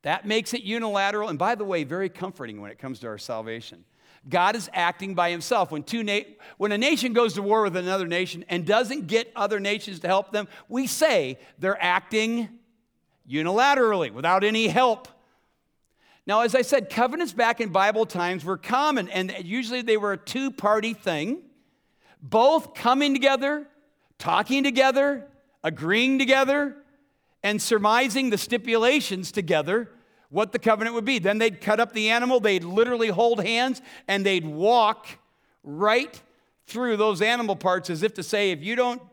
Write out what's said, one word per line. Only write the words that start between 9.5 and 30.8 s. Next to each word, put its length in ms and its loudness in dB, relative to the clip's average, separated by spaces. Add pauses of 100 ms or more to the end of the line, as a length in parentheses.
nations 420 -6
to 80 -4
help 240 0
them, 160 -4 (200)
we 180 -4
say 520 0 (200)
they're 240 -2
acting 680 0 (800)
unilaterally, 840 2
without 320 2
any 240 2
help. 400 2 (1160)
Now, 140 2
as 160 2
I 60 4
said, 280 0
covenants 420 0
back 280 2
in 80 -2
Bible 360 2
times 400 -4
were 120 -4
common, 520 0
and 240 -4 (120)
usually 380 -4
they 140 2
were 160 -2
a 60 -4
two-party 760 0
thing, 480 -4 (800)
both 540 2
coming 400 2
together, 540 0 (500)
talking 460 0
together, 600 2 (380)
agreeing 560 0
together, 580 2 (680)
and 180 -2
surmising 680 2
the 80 0
stipulations 920 0
together, 640 -2 (360)
what 220 -2
the 80 -4
covenant 360 2